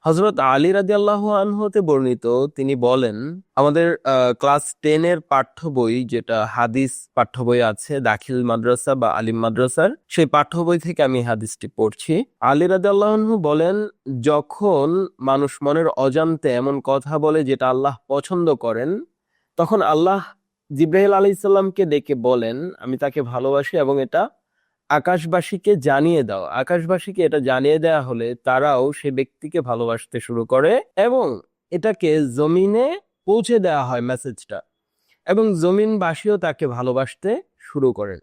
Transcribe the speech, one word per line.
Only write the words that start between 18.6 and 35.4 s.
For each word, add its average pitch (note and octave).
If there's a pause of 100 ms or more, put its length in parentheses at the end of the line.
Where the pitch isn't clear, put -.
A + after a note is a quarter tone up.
তখন F3
আল্লাহ E3+ (500)
জিব্রাইল E3+
আলাইহিস G3
সালামকে G3
ডেকে D3
বলেন, B2 (100)
'আমি B2+
তাকে C#3+
ভালোবাসি C3+
এবং C#3
এটা E3+ (600)
আকাশবাসীকে F3+
জানিয়ে D3
দাও।' G2
আকাশবাসীকে E3+
এটা D3+
জানিয়ে C3+
দেয়া D#3
হলে B2
তারাও C3+
সে C#3+
ব্যক্তিকে C3+
ভালোবাসতে A#2
শুরু A#2
করে C#3+ (140)
এবং G3+ (300)
এটাকে E3
জমিনে G3 (260)
পৌঁছে A3+
দেয়া D#3+
হয় B2
মেসেজটা, B2 (640)
এবং G3+